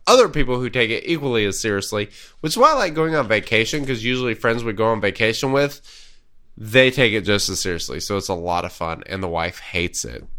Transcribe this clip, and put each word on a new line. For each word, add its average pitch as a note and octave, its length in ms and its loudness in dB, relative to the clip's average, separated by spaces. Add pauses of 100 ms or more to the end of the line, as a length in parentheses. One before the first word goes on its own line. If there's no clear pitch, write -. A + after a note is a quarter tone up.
other A#3 200 8
people B2+ 320 0
who B2 120 -4
take A#2 180 2
it A2 180 -2
equally C3+ 380 0
as F#2+ 160 -2
seriously, G#2 480 -2 (300)
which D#3+ 140 -4
is - 40 -2
why C#4 140 6
I - 20 2
like G3 220 0
going D#3+ 180 0
on C#3 140 0
vacation, A2 580 0
'cause A#2 180 -4
usually B2 300 -2
friends A#2 300 -2
we A2+ 100 -4
go A2 140 0
on A2+ 120 0
vacation A2 520 0
with, C#3 300 0 (760)
they A#2+ 320 4
take B2+ 240 2
it G#2+ 120 0
just G2+ 220 2
as F#2 120 -4
seriously. E2 400 -4
So G2+ 180 -4
it's F#2+ 100 -6
a G2 60 -2
lot F2 320 -2
of F2+ 80 -10
fun, E2 320 -8
and F#2+ 160 -6
the F#2 60 -4
wife E2+ 320 -4
hates - 440 -4
it. A#1 220 -12 (140)